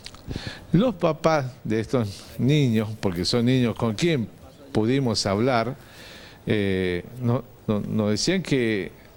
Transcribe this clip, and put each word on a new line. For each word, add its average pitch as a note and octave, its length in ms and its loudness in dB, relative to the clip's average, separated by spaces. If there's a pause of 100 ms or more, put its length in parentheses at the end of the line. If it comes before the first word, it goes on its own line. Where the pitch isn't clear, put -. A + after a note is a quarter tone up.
(720)
Los G#3 240 4
papás D#3 520 2 (180)
de A2+ 160 0
estos A2+ 260 0 (300)
niños, A#2+ 500 2 (140)
porque F2+ 240 0
son A#2 200 2
niños B2 300 2
con A#2 200 -2
quien C#3 340 0 (420)
pudimos A#2 540 2
hablar, A#2 500 2 (720)
eh, F#2+ 560 0 (180)
no, A#2+ 220 0 (240)
no, G#2 140 0
nos G#2 300 0
decían E3 300 0
que, A2+ 520 0 (240)